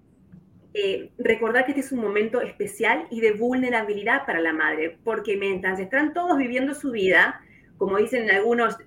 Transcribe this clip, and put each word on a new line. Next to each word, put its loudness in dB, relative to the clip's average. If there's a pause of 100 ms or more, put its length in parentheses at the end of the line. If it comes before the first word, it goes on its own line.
(760)
eh, -2
recordar 2
que -2
este -2
es -6
un -2
momento 0
especial -2
y -6
de 6
vulnerabilidad 0
para -2
la 0
madre, -2
porque -2
mientras -2
están 0
todos 0
viviendo 0
su -6
vida, 4 (380)
como 0
dicen 0
en 4
algunos, 2 (100)